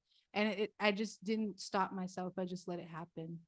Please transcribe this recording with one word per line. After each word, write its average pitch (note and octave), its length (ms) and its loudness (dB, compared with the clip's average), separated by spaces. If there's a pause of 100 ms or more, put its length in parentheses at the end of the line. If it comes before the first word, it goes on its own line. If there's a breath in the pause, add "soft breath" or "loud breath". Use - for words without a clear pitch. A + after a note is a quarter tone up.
(320 soft breath)
And G#3 160 4
it, G3+ 320 0
I G#3 120 6
just G3+ 320 -2
didn't G#3+ 360 0
stop F#3+ 320 2
myself. F#3 460 -4
I F#3+ 80 2
just F3+ 220 -6
let F3 100 -2
it E3 100 -8
happen. E3 600 -8